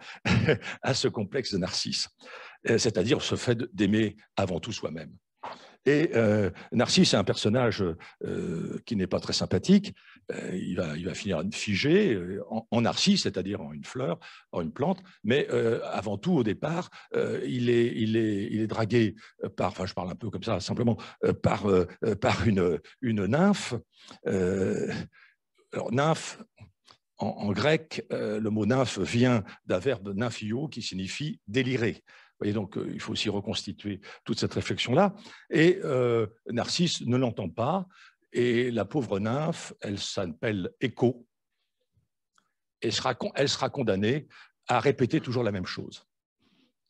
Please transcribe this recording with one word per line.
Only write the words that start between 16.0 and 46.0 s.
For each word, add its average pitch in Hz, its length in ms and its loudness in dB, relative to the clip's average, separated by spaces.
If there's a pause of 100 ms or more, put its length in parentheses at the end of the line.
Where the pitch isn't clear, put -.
tout, 180 140 0
au 147 100 4
départ, 147 480 -2 (240)
euh, - 320 0
il 123 240 0
est, 120 240 4
il 110 220 0
est, 107 340 0
il 107 100 0
est 110 60 0
dragué 107 480 2 (420)
par, 107 120 0
enfin, 92 180 -4
je - 80 -10
parle 90 160 -6
un 82 60 -8
peu 110 120 -8
comme - 140 -8
ça, 104 160 -2
simplement, 110 380 0 (280)
euh, - 80 4
par, - 380 0
euh, 90 160 6 (340)
par 110 280 2
une, 90 320 2 (200)
une 110 260 0
nymphe. 165 480 2 (520)
Euh, 95 680 0 (800)
alors, - 200 -4
nymphe, 147 500 0 (760)
en, 101 80 -2
en 104 260 -2
grec, 156 600 0
euh, 110 280 -2
le 107 100 -2
mot 107 160 0
nymphe 127 320 2
vient 117 460 2 (220)
d'un 95 120 2
verbe 101 360 -2
nymphio 113 540 -4
qui 117 140 -10
signifie 95 640 -6
délirer. 120 560 0
Vous - 380 -20
voyez, 104 120 0
donc, 104 240 -4
euh, 95 160 -4
il - 80 -8
faut - 120 -8
aussi 107 160 -4
reconstituer 101 720 -6 (240)
toute 113 140 -2
cette 107 160 -2
réflexion-là. 143 600 2 (360)
Et, 180 340 4
euh, 123 420 2 (240)
Narcisse 135 520 0
ne 120 140 2
l'entend 117 320 0
pas. 160 380 -2 (460)
Et 120 380 2
la 110 140 0
pauvre 107 340 -2
nymphe, 143 640 -2
elle 101 180 -4
s'appelle 95 720 -4 (100)
Écho. - 460 0 (1600)
Et 117 80 -2
sera 127 240 0
con-, - 200 -6
elle 139 140 2
sera 127 220 -2
condamnée 113 580 0 (400)
à 123 120 4
répéter 131 400 2
toujours 123 220 -2
la 104 100 0
même 92 140 -6
chose. - 380 -10 (840)